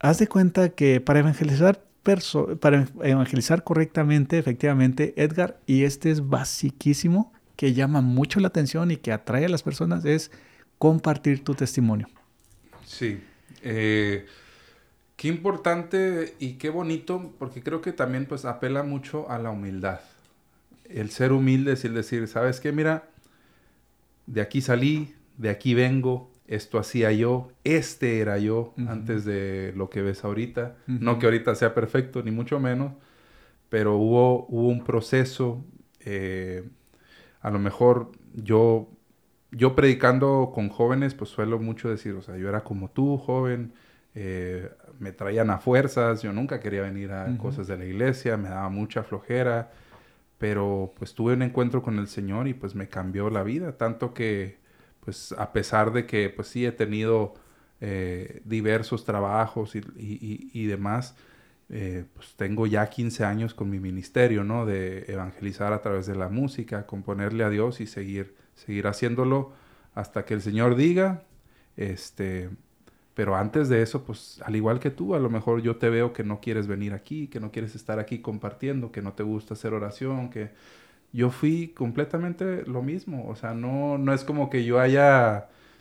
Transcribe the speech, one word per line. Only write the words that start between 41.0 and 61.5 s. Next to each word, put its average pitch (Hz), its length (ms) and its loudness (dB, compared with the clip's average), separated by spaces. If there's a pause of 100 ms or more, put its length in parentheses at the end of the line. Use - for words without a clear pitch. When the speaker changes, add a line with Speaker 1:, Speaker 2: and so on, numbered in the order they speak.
Speaker 2:
pues, 104 160 -10
suelo 110 280 -2
mucho 113 300 -6
decir, 104 260 -6
o 92 80 -12
sea, 92 140 -14
"Yo 92 120 -4
era 104 140 -2
como 95 280 -8
tú, 139 260 2
joven, 127 560 -2 (460)
eh, 92 520 -8 (280)
me 98 140 -10
traían 107 380 0
a 92 80 0
fuerzas, 123 640 2
yo 107 100 -4
nunca 131 260 -4
quería 101 220 -4
venir 98 320 -6
a 95 140 -6
Speaker 1:
Ujú. 123 100 -2
Speaker 2:
cosas 110 300 -6
de 95 100 -6
la 90 80 -10
iglesia, 117 540 -2
me 98 100 -6
daba 95 220 -6
mucha 104 320 -4
flojera, 117 680 -2 (680)
pero, 101 600 -2
pues, - 160 -12
tuve 117 200 2
un 127 80 2
encuentro 123 400 0
con 110 160 -4
el 101 100 -4
Señor 101 400 -6
y, 127 60 -4
pues, 101 200 -10
me 98 140 -10
cambió 95 420 -4
la 107 120 0
vida", 135 340 -6
tanto 117 380 -4
que, 101 420 -4 (480)
pues, - 340 -12
a 104 140 -6
pesar 107 400 2
de 120 140 -2
que, 104 240 0
pues, - 180 -10
sí 120 160 -4
he 117 80 -2
tenido, 110 640 0 (480)
eh, 92 640 -6
diversos 110 580 -2
trabajos 107 720 -2
y, 104 40 -6 (160)
y, 107 560 -10
y, 113 100 -8
y 107 40 -2
demás, 104 480 -4 (540)